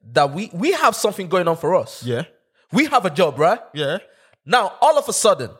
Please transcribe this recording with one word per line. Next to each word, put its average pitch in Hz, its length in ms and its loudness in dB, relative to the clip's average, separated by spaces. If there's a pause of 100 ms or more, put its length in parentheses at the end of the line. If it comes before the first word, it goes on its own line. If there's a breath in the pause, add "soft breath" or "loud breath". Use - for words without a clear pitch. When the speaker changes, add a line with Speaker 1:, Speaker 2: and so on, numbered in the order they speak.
(100)
Speaker 1:
that 143 220 2
we, 190 220 -8
we 262 180 0
have 247 240 2
something 202 320 -4
going 180 200 0
on 165 80 0
for 165 180 -2
us. - 280 -4
Speaker 2:
Yeah. 120 200 -4 (500)
Speaker 1:
We 269 140 2
have 254 180 0
a 180 60 0
job, 143 280 0
right? 170 200 2 (160)
Speaker 2:
Yeah. 151 240 -4 (480 soft breath)
Speaker 1:
Now, 202 340 2
all 294 160 6
of 277 120 0
a 214 40 -6
sudden 147 480 2